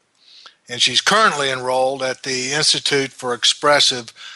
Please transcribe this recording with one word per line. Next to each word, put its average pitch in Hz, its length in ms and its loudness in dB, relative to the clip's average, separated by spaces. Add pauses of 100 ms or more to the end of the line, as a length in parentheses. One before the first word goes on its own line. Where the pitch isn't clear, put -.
(680)
And 123 120 -6
she's 123 200 2
currently 185 500 2
enrolled 131 540 -2
at 127 180 -4
the 131 300 -6
Institute 143 580 0
for 123 240 -6
Expressive 127 760 2 (240)